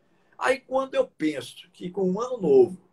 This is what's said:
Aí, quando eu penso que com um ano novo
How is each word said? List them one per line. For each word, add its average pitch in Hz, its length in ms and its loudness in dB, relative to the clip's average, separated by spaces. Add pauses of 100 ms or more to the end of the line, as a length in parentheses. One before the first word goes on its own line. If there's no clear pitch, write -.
(440)
Aí, 262 160 0
quando 262 340 -4
eu 269 140 0
penso 143 640 -8
que 180 180 -14
com 185 220 -2
um 190 80 -4
ano 254 180 -6
novo 151 400 4 (160)